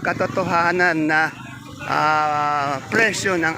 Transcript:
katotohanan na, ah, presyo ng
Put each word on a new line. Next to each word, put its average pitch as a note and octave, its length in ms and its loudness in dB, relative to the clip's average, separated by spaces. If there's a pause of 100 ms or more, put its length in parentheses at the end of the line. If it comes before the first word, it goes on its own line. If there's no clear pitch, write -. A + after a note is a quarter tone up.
katotohanan F3 1040 0
na, D#3 240 2 (560)
ah, D3 880 0 (160)
presyo G#3 400 0
ng D#3+ 240 0